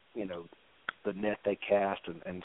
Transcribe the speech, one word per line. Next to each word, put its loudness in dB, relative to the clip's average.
you -2
know, -6
the 0
net 0
they 2
cast 4
and, -8
and -6